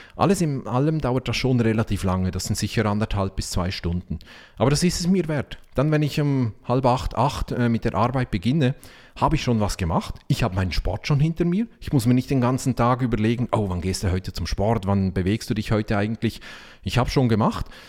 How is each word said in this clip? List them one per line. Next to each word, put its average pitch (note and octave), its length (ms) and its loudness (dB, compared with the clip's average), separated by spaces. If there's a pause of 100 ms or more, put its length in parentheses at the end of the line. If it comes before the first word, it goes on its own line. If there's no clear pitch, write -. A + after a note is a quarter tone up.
(160)
alles F3 260 2
in C#3+ 260 -2
allem C#3+ 320 0
dauert B2+ 280 -2
das A#2 100 -2
schon B2+ 220 2
relativ A2 440 0
lange. F#2 260 0
Das F2+ 140 -4
sind - 120 -2
sicher G#2+ 300 0
anderthalb G#2 500 -2
bis - 160 -6
zwei F2+ 200 -2
Stunden. F2 480 -4 (380)
Aber B2 120 4
das D3 140 2
ist F3+ 160 0
es F3 80 -4
mir F3+ 200 2
wert. D3 300 -6 (180)
Dann, D3+ 160 2
wenn D3+ 120 2
ich D3 160 -2
um C3+ 340 0 (120)
halb B2+ 200 0
acht, B2 300 0
acht, - 360 0
äh, A#2+ 180 0
mit A2+ 160 0
der A#2 100 -2
Arbeit A#2+ 360 0
beginne, B2+ 440 2 (400)
habe D3 220 2
ich - 60 -8
schon A#2 160 2
was G2+ 180 -2
gemacht. F#2 380 -2 (120)
Ich - 160 0
habe F#2 120 0
meinen F#2 180 0
Sport - 340 -2
schon C#3+ 120 2
hinter E3 260 2
mir. F#3+ 220 0 (120)
Ich - 140 -4
muss B2 120 2
mir B2 80 6
nicht B2+ 160 2
den C3+ 120 2
ganzen B2+ 340 0
Tag B2 260 2
überlegen, A2+ 500 0
„Oh, G#2 180 0
wann F2 120 -4
gehst F#2 220 -2
du F#2 80 0
heute F#2 220 -4
zum - 120 -6
Sport? G2+ 400 0
Wann F#2+ 280 2
bewegst F#2+ 360 -2
du B2+ 60 -2
dich A2 160 -4
heute G#2+ 260 0
eigentlich?“ A2 440 -2 (420)
Ich - 140 -4
habe B2 120 2
schon B2+ 200 2
gemacht. A2 360 2 (240)